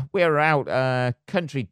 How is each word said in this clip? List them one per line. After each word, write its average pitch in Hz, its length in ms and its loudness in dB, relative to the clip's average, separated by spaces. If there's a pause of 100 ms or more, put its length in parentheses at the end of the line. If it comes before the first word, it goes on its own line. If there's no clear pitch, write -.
(120)
we 190 100 2
were 156 160 2
out, 151 300 2
uh, 127 440 0 (140)
country 143 460 -4